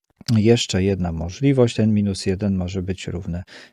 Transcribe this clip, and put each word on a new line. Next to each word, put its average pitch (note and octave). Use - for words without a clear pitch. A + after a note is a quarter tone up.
jeszcze G#2+
jedna F#2
możliwość, A#2
n A2
minus G2+
jeden G2
może F#2
być F#2
równe F2+